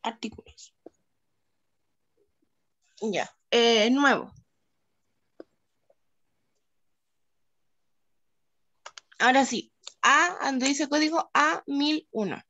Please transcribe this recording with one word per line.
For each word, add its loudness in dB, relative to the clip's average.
Artículos. -14
Ya, -4
eh, 4
nuevo. 2
Ahora 4
sí, -8
A, 2
donde -2
dice -2
código -2
A 0
mil -4
uno. -6